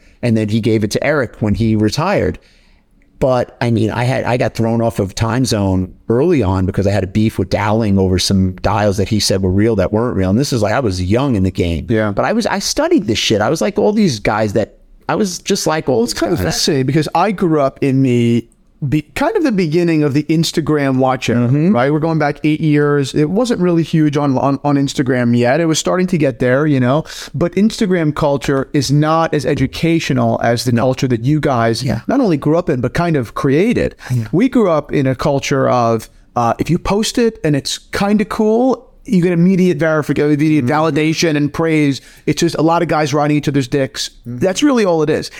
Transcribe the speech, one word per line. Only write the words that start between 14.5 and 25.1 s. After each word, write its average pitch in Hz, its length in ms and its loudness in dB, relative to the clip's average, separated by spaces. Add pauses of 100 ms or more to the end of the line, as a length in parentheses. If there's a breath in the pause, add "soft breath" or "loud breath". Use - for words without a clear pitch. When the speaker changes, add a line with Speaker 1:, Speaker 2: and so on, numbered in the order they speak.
Speaker 1:
that, 104 260 -2 (300)
I 143 60 -2
was 185 240 -2
just - 280 -4
like 156 220 -2
all 127 100 2
Speaker 2:
Well, 233 60 2
it's - 100 -4
kind 208 180 -2
of 165 80 -2
Speaker 1:
these 90 40 -2
guys. 165 120 -2
Speaker 2:
fascinating 139 300 0
because 147 280 0
I 185 180 2
grew 165 280 0
up 135 220 -2
in 135 200 2
the 120 440 2 (420)
be-, 151 140 0 (120)
kind 320 220 -2
of 370 80 2
the 269 80 2
beginning 170 500 0
of 147 100 0
the 147 120 0
Instagram 151 720 0
watch 131 320 0
era, 120 160 2
Speaker 1:
Mm-hmm. 147 260 2
Speaker 2:
right? 131 200 2
We're 156 80 0
going 160 180 0
back 147 260 -2
eight 151 160 0
years. 147 540 2
It 151 160 0
wasn't 226 300 0
really 170 240 2
huge 151 320 0
on, 143 200 0
on, 135 280 0
on 147 120 2
Instagram 127 600 0